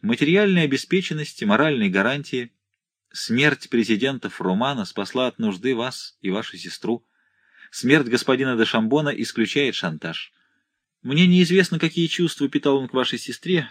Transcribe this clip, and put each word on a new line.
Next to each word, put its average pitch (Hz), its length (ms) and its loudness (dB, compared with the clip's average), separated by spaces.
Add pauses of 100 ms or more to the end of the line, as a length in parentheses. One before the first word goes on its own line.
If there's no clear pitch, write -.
материальной 170 640 2
обеспеченности, 151 800 -2
моральной 120 440 2
гарантии. 120 640 -2 (600)
Смерть 135 580 0
президента 117 600 0
Фрумана 110 540 -2
спасла 123 440 -4
от - 120 -8
нужды 110 340 -2
вас 123 480 -8
и 95 80 -4
вашу 95 280 -6
сестру. 92 500 -6 (640)
Смерть 135 360 2
господина 127 500 0
де 113 80 4
Шамбона 131 440 0
исключает 117 680 -2
шантаж. 82 580 -8 (680)
Мне 151 260 4
неизвестно, 180 520 4
какие 165 280 0
чувства 151 420 -2
питал 139 280 2
он 131 100 -4
к - 60 -12
вашей 127 260 -2
сестре, 160 520 -2